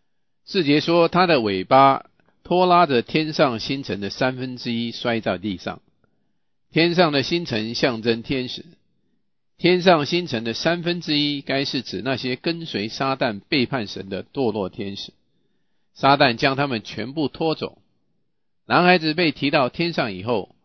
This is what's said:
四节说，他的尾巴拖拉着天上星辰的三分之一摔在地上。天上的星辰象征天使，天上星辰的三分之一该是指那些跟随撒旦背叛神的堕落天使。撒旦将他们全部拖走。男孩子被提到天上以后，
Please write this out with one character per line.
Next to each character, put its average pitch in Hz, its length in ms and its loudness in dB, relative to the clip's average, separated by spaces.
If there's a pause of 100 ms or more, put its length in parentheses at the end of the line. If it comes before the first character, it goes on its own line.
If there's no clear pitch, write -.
(440)
四 185 200 -2
节 147 160 4
说， 170 280 4
他 180 180 2
的 156 140 4
尾 98 240 0
巴 135 420 6 (380)
拖 180 220 2
拉 175 200 6
着 123 160 2
天 156 300 -2
上 131 260 2
星 139 240 -6
辰 101 180 -6
的 98 100 -6
三 131 260 -2
分 127 200 -8
之 120 140 -8
一 117 220 -4
摔 117 260 -2
在 98 200 -2
地 95 180 -4
上。 85 260 -12 (880)
天 170 240 2
上 170 160 4
的 139 140 0
星 170 200 -4
辰 113 300 -4
象 117 280 -2
征 117 200 0
天 127 240 -4
使， - 180 -14 (920)
天 180 240 2
上 165 240 6
星 175 200 -2
辰 117 180 -6
的 113 100 -4
三 170 280 -2
分 175 180 -4
之 151 180 -2
一 147 220 -2
该 139 240 -2
是 131 180 -6
指 95 220 -8
那 131 120 -2
些 127 200 -4
跟 165 300 -6
随 107 220 -4
撒 135 280 -2
旦 113 240 -4
背 131 260 0
叛 120 200 -4
神 98 220 -12
的 95 140 -6
堕 127 300 -2
落 101 160 -4
天 98 260 -10
使。 - 180 -14 (840)
撒 139 220 4
旦 127 200 4
将 135 200 2
他 143 120 0
们 113 160 -4
全 117 300 -8
部 156 120 -2
拖 156 300 -2
走。 - 260 -10 (840)
男 143 180 4
孩 180 140 6
子 156 160 -2
被 165 180 0
提 147 180 -2
到 139 180 2
天 170 240 -4
上 123 200 -4
以 92 100 -10
后， 110 320 -4 (100)